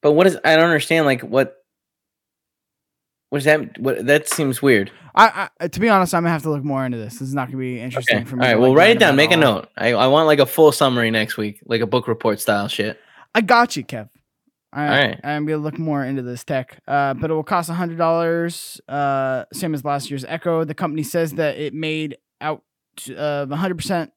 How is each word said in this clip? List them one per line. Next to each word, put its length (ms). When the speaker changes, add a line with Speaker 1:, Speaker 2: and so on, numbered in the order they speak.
Speaker 1:
But 120
what 140
is, 180
I 100
don't 100
understand, 400
like, 160
what, 360
what 100
does 60
that, 340
what, 260
that 240
seems 320
weird. 300
Speaker 2:
I, 340
I, 80
to 120
be 100
honest, 240
I'm 100
gonna 80
have 120
to 80
look 120
more 220
into 140
this. 140
This 100
is 100
not 140
gonna 100
be 240
interesting 380
Speaker 1:
Okay. 60
Speaker 2:
for 120
me 60
Speaker 1:
All 40
right, 60
Speaker 2:
to, 80
Speaker 1:
well, 80
Speaker 2:
like, 80
Speaker 1:
write 140
it 20
Speaker 2:
dive 60
Speaker 1:
down. 120
Speaker 2:
in 60
Speaker 1:
Make 140
a 20
Speaker 2:
all. 60
Speaker 1:
note. 360
I, 180
I 140
want, 200
like, 120
a 60
full 260
summary 400
next 240
week, 300
like 160
a 60
book 200
report 320
style 300
shit. 300
Speaker 2:
I 80
got 340
you, 80
Kev. 240
I, 120
Speaker 1:
All 200
right. 160
Speaker 2:
I'm 220
gonna 120
look 220
more 240
into 180
this 220
tech, 420
uh, 280
but 180
it 20
will 100
cost 260
a 40
hundred 240
dollars, 840
uh, 640
same 200
as 120
last 260
year's 140
Echo. 400
The 100
company 280
says 320
that 220
it 160
made 440
out, 200
uh, 400
a 60
hundred 220
percent 400